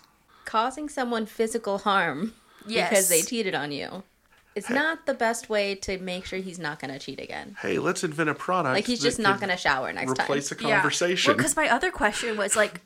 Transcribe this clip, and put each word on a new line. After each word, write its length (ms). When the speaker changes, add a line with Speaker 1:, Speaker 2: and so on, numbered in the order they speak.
Speaker 1:
causing 440
someone 360
physical 540
harm 540
Speaker 2:
Yes. 240
Speaker 1:
because 200
they 120
cheated 340
on 180
you 300
is 120
Speaker 3:
Hey. 60
Speaker 1:
not 320
the 80
best 360
way 260
to 240
make 260
sure 140
he's 200
not 200
gonna 200
cheat 200
again. 420
Speaker 3:
Hey, 160
let's 280
invent 240
a 40
product 400
Speaker 1:
Like, 140
he's 140
Speaker 3:
that 60
Speaker 1:
just 120
not 200
Speaker 3:
could 80
Speaker 1:
gonna 100
shower 360
next 200
time. 120
Speaker 3:
replace 260
a 40
Speaker 2:
Yeah. 220
Speaker 3:
conversation. 560
Speaker 2:
Well, 100
'cause 140
my 120
other 220
question 460
was, 180
like, 300